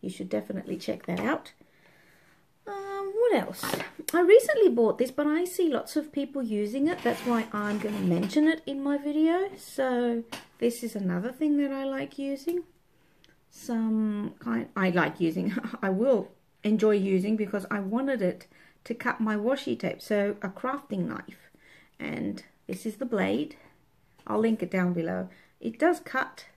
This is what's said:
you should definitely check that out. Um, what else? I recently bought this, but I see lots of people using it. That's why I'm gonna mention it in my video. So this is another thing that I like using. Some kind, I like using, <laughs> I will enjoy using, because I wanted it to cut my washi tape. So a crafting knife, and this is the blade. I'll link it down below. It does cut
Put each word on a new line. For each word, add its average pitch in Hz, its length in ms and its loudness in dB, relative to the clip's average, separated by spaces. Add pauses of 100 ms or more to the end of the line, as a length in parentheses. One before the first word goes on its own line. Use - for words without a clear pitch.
you 190 80 -6
should 185 200 -10
definitely - 480 -6
check - 280 -8
that 180 140 -4
out. 233 340 -4 (1120)
Um, 392 480 -8
what 466 180 4
else? 196 300 -2 (500)
I 339 80 4
recently 440 480 8
bought 233 280 4
this, 254 120 0
but 294 160 0
I 311 200 2
see 359 240 0
lots - 260 -2
of 302 160 -2
people 277 320 -4
using 214 440 0
it. 349 140 0
That's - 200 0
why 233 320 0
I'm 208 260 -2
gonna 208 200 -4
mention 190 480 2
it 320 180 2
in 277 180 -6
my 285 140 0
video. 311 600 2
So 240 680 -2 (360)
this 233 240 0
is 220 120 -6
another 190 360 -2
thing 294 260 2
that 285 140 2
I 269 140 -4
like 269 340 -6
using. 277 440 -4 (840)
Some 220 920 -2
kind, 226 360 -4
I 190 140 2
like 165 320 2
using, 170 340 0 (140)
<laughs> - 120 -10
I 196 80 0
will 214 400 2 (340)
enjoy 214 320 4
using, 196 420 2
because 202 340 -2
I 208 80 -2
wanted 233 420 0
it 180 260 -2 (360)
to - 100 -6
cut 233 280 -2
my 214 160 2
washi 233 420 0
tape. - 220 -4
So 208 400 0
a 196 80 -4
crafting 208 580 -4
knife, - 420 -12 (480)
and - 460 -6 (240)
this - 180 -8
is 214 120 -6
the 262 80 -6
blade. 214 500 -2 (720)
I'll 214 120 0
link 220 220 2
it 180 80 -6
down 180 240 0
below. 185 360 -4 (300)
It 226 200 -8
does 330 200 4
cut - 460 -6 (120)